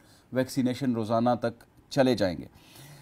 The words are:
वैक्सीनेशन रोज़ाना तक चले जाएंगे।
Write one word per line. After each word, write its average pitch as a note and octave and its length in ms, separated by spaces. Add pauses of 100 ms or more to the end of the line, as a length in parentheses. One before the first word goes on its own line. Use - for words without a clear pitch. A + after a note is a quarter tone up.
(340)
वैक्सीनेशन B2+ 600
रोज़ाना A2+ 400
तक A#2 200 (360)
चले C3 240
जाएंगे। F2+ 340 (540)